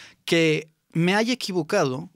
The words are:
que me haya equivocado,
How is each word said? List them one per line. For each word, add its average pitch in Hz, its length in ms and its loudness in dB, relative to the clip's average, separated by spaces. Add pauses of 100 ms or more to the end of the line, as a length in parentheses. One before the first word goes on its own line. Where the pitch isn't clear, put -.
(260)
que 160 420 2 (240)
me 175 220 2
haya 226 180 0
equivocado, 170 840 -2